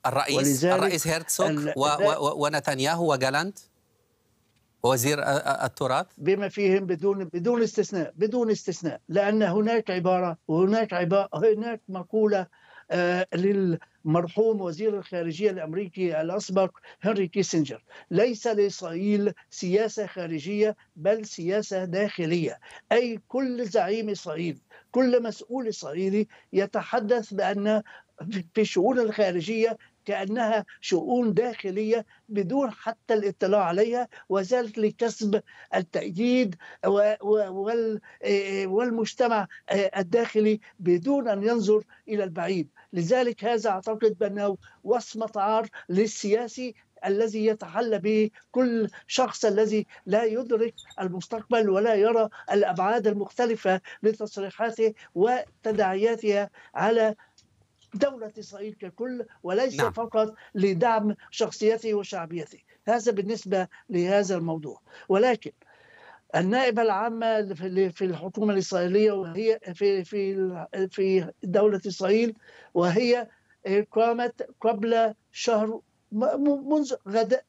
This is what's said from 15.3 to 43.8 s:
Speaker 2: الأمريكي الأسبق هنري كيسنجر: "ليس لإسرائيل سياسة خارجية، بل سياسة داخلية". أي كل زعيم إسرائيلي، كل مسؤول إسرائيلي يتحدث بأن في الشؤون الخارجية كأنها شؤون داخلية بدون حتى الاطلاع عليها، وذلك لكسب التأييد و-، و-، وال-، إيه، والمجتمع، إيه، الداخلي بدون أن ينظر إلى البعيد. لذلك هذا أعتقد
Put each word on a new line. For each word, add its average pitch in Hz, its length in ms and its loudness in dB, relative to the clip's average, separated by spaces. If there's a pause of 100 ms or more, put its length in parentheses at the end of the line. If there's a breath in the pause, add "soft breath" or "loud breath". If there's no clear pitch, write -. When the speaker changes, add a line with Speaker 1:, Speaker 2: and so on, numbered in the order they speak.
Speaker 2:
الأمريكي 175 680 -4
الأسبق 185 560 -2 (240 loud breath)
هنري 202 260 0
كيسنجر: 160 560 -2 (280 loud breath)
"ليس 226 360 0
لإسرائيل 202 840 0 (160 soft breath)
سياسة 208 580 -2
خارجية، 185 680 -2 (200 soft breath)
بل 208 300 0
سياسة 190 600 -4
داخلية". 175 760 -2 (320 loud breath)
أي 233 360 2
كل 247 380 -2
زعيم 208 440 0
إسرائيلي، 170 520 -6 (300 loud breath)
كل 247 320 4
مسؤول 233 440 -8
إسرائيلي 190 600 -2 (260 soft breath)
يتحدث 208 800 0
بأن 202 500 0 (680 loud breath)
في 220 80 2
الشؤون 214 380 2
الخارجية 214 800 0 (280 soft breath)
كأنها 208 600 -2 (160 loud breath)
شؤون 220 520 2
داخلية 214 720 -2 (240 soft breath)
بدون 214 420 -2
حتى - 420 -6
الاطلاع 202 500 2
عليها، 226 440 0 (220 loud breath)
وذلك 214 500 -2
لكسب 214 640 0 (340 loud breath)
التأييد 196 800 0 (300 loud breath)
و-، 208 360 4
و-، 208 300 2
وال-، 214 480 -2 (240 loud breath)
إيه، 196 440 0
والمجتمع، 226 800 0 (240 loud breath)
إيه، 190 260 0
الداخلي 214 640 2 (200 loud breath)
بدون 190 480 2
أن 196 160 -2
ينظر 214 400 2 (240 soft breath)
إلى 208 160 -2
البعيد. 175 440 -4 (260 soft breath)
لذلك 220 520 0
هذا 233 240 0
أعتقد 214 500 0